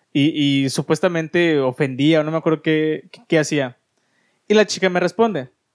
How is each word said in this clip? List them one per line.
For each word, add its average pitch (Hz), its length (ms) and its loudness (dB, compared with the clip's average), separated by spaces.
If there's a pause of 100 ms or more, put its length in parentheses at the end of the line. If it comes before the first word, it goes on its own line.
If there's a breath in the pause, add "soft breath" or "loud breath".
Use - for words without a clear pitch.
(120)
y, 143 520 0
y 135 60 0
supuestamente 165 920 0
ofendía 135 600 0
o 147 40 0
no 156 80 -6
me 160 60 -2
acuerdo 160 240 -2
qué, 156 500 -2
qué, - 160 -20
qué 165 100 2
hacía. 139 380 -2 (720)
Y 208 60 2
la 214 120 6
chica - 220 -2
me 180 100 -2
responde, 180 520 -2 (240)